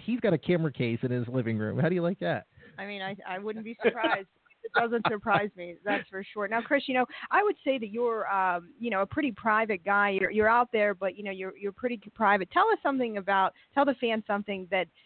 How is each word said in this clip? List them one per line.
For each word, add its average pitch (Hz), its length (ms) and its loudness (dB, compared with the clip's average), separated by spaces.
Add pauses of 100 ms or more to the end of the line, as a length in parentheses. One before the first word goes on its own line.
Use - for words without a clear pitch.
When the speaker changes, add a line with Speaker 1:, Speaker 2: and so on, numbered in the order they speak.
Speaker 1:
He's 226 160 -2
got 202 140 2
a 156 40 2
camera 160 360 0
case 117 300 -2
in 123 80 -2
his 123 180 -2
living 113 280 0
room. 107 220 -2
How 139 80 2
do 180 80 2
you 170 60 0
like 170 180 -2
that? 165 280 -4 (300)
Speaker 2:
I 196 80 -10
mean, 202 160 -10
I, 196 140 -8 (120)
I 185 120 -8
wouldn't 214 260 -8
be 233 180 -12
surprised. 226 480 0
Speaker 1:
<laughs> - 60 -20 (240)
Speaker 2:
It - 120 -14
doesn't 233 360 0
surprise 208 460 0
me, 175 200 -12 (100)
that's 202 240 -2
for 190 120 -8 (120)
sure. 208 160 -4
Now, 226 120 0
Chris, 277 260 0
you 269 60 -2
know, 254 120 4 (260)
I 370 100 4
would 415 220 2
say 269 140 2
that 220 100 -6
you're, 220 420 -2
um, 180 480 0
you 233 120 -4
know, 196 120 0
a 196 40 2
pretty 294 260 -2
private 214 540 0
guy. 202 240 4 (100)
You're, 185 120 -2
you're 214 180 4
out 240 240 4
there, 208 200 4
but, 185 220 -4
you 202 80 -12
know, 196 80 -8
you're, 190 260 -8
you're 202 140 -6
pretty 240 260 -4 (160)
private. 202 380 2
Tell 403 180 4
us 415 140 4
something 254 320 0
about, 190 380 2 (200)
tell 285 120 4
the 262 160 2
fans 226 260 -2
something 202 420 -4
that 185 180 0 (180)